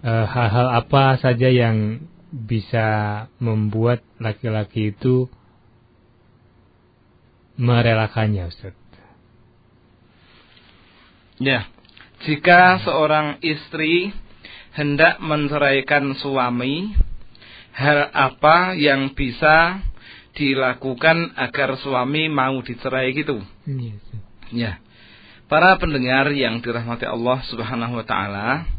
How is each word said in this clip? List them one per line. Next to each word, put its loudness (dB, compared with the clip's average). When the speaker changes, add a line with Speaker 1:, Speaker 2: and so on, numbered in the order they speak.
Speaker 1:
eh, 0
hal-hal 2
apa 2
saja 2
yang 0
bisa -2
membuat 0
laki-laki -4
itu 0
merelakannya, 2
Ustaz? -16
Speaker 2:
Ya, -2
jika 6
seorang 0
istri -2
hendak 2
menceraikan 0
suami, -4
hal 2
apa 2
yang 2
bisa 2
dilakukan 0
agar -4
suami -2
mau -2
dicerai -4
gitu? -6
Speaker 1:
Iya, -8
Ustaz. -14
Speaker 2:
Ya. -4
Para 6
pendengar 0
yang -2
dirahmati -6
Allah -2
Subhanahu -6
wa -10
Ta'ala -4